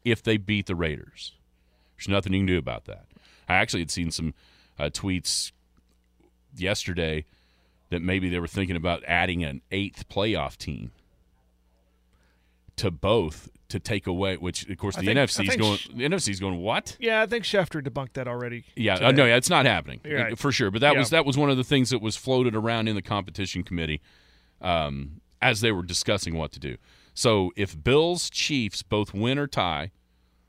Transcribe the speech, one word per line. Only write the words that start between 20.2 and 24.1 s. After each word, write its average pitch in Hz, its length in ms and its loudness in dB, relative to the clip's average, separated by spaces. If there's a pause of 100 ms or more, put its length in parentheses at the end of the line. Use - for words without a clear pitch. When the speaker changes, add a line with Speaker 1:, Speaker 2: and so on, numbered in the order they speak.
Speaker 2:
right. 113 160 -4
Speaker 1:
for 139 120 2
sure. 113 200 2
But 110 100 0
that 147 120 8
Speaker 2:
Yeah. 135 60 4
Speaker 1:
was, 120 120 0
that 165 120 6
was 135 140 0
one 143 140 4
of 131 60 4
the 127 60 2
things 127 280 4
that 120 100 0
was 107 140 -2
floated 127 400 2
around 113 320 0
in 110 80 0
the 95 80 -4
competition 92 580 -4
committee, 80 400 -4 (580)